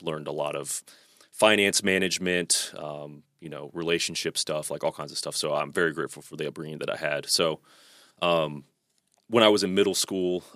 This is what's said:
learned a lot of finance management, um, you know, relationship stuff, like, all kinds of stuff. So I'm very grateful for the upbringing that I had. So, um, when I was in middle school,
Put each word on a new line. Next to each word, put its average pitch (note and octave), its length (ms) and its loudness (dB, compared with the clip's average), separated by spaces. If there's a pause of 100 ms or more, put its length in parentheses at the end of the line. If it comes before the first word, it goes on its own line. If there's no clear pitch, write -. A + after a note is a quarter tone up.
learned D#2 260 -6
a D2 40 -4
lot D2 220 -2
of C#2+ 280 -6 (500)
finance G#2 500 4
management, F#2 960 0
um, D2 460 -12 (180)
you E2 80 -14
know, D2 240 -14
relationship E2+ 640 -2
stuff, - 340 -4
like, D2 140 -4
all D#2 80 0
kinds D2 200 -10
of - 60 -12
stuff. D2 180 -6
So D2+ 180 -2
I'm D2 180 -2
very E2 220 2
grateful D2 260 -8
for D2+ 160 -18
the D#2 120 -6
upbringing D#2 320 -10
that - 100 -6
I - 60 -4
had. D2 340 -4
So, D#2+ 300 0 (600)
um, D#2+ 440 0 (640)
when A2+ 140 6
I G#2+ 60 10
was G#2 160 6
in F#2 100 0
middle G2 200 4
school, F2+ 500 -2 (120)